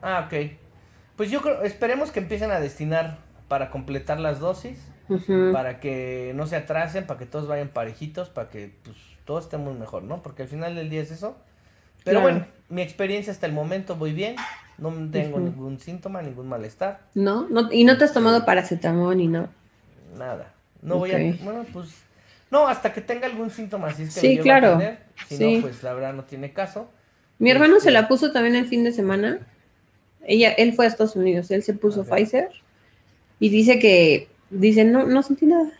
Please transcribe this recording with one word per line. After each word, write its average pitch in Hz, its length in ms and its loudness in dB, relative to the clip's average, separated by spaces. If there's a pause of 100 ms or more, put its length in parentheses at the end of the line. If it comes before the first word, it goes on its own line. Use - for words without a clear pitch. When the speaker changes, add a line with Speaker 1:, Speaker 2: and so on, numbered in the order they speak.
Speaker 1:
Ah, 180 240 -4
ok. 147 240 -6 (640)
Pues 208 140 -6
yo 285 120 -4
creo, 285 220 -2
esperemos 247 480 -4
que 202 80 -6
empiecen 208 320 -6
a 175 80 -2
destinar 156 580 -6 (300)
para 135 220 -4
completar 139 500 -8
las 147 200 -6
dosis, 185 380 -8 (300)
Speaker 2:
Ujú. 185 440 0
Speaker 1:
para 127 280 -4
que 127 540 -8
no 147 120 -6
se 160 100 -6
atrasen, 160 500 -6
para 131 120 -10
que 123 80 -14
todos 147 220 -10
vayan 143 200 -6
parejitos, 156 600 -10
para 113 220 -12
que, 101 240 -18 (100)
pues, 113 120 -20 (280)
todos 156 200 -8
estemos 143 340 -10
mejor, 110 240 -12
¿no? 156 200 -12
Porque 135 200 -16
al 131 60 -12
final 160 260 -10
del 160 160 -10
día 156 120 -8
es 151 80 -12
eso. 190 260 -12 (680)
Pero 196 160 4
Speaker 2:
Claro. 180 200 4
Speaker 1:
bueno, 180 60 -12 (220)
mi 175 140 -8
experiencia 196 500 -6
hasta 185 140 -8
el 151 60 -4
momento, 170 440 -6
voy 156 160 -6
bien, 202 240 -6 (400)
no 160 140 -8 (200)
tengo 151 280 -4
Speaker 2:
Ujú. 180 80 -4
Speaker 1:
ningún 135 340 -10
síntoma, 180 420 -14
ningún 131 240 -14
malestar. 127 540 -10 (140)
Speaker 2:
¿No? 196 340 -2
¿No? 226 240 -2
¿Y 233 120 6
no 254 140 8
te 285 60 6
has 294 80 2
tomado 226 240 4
Speaker 1:
Este, 233 100 0
Speaker 2:
paracetamol 175 680 0
ni 175 120 2
no? 165 200 -4 (680)
Speaker 1:
Nada. 123 340 -12 (300)
No 170 160 -4
voy 185 140 -4
a, 170 40 0
Speaker 2:
Ok. 170 260 -2
Speaker 1:
bueno, 220 300 -10
pues... 175 160 -16 (640)
No, 285 180 4
hasta - 240 -2
que 214 80 -10
tenga 240 260 -6
algún 226 240 -6
síntoma, 196 440 -8
si 151 100 -10
es 156 100 -10
que 180 60 -6
Speaker 2:
Sí, 254 80 4
Speaker 1:
lo 269 60 6
llego - 100 0
Speaker 2:
claro. 262 300 6
Speaker 1:
a 165 40 4
tener. 214 200 -4 (280)
Si 147 120 -10
Speaker 2:
Sí. 226 180 2
Speaker 1:
no, 233 60 0
pues, 120 200 -10
la 127 120 -8
verdad 135 180 -8
no 135 120 -14
tiene 139 280 -14
caso. 196 380 -10 (480)
Speaker 2:
Mi 233 120 4
hermano 302 280 8
Speaker 1:
Este, - 100 4
Speaker 2:
se - 40 8
la 220 160 4
puso 269 220 2
también 240 260 2
el 240 100 0
fin 240 180 0
de 233 80 0
semana. 208 460 -2 (840)
Ella, 220 280 6
él 233 220 2
fue 240 100 4
a 233 40 6
Estados 220 280 0
Unidos, 180 340 0
él 202 120 0
se 214 120 -4
puso 208 280 -2
Speaker 1:
Ok. 190 80 -8
Speaker 2:
Pfizer 220 400 0 (880)
y 214 100 4
dice 220 280 6
que, 175 500 6 (220)
dice, 214 340 4
"No, 247 220 4
no 262 160 4
sentí 277 240 0
nada". 320 340 4